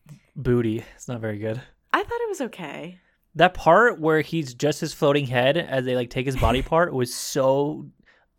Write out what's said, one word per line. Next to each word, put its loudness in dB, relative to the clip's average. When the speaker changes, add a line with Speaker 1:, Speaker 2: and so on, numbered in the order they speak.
Speaker 1:
booty. 0
It's -18
not -8
very -6
good. -6
Speaker 2:
I 0
thought -6
it -6
was -8
okay. -12
Speaker 1:
That 4
part 4
where 2
he's -6
just -2
his -6
floating 2
head 2
as -2
they, 0
like, -2
take -4
his -2
body 2
Speaker 2:
<laughs> -4
Speaker 1:
part 2
was -2
so 0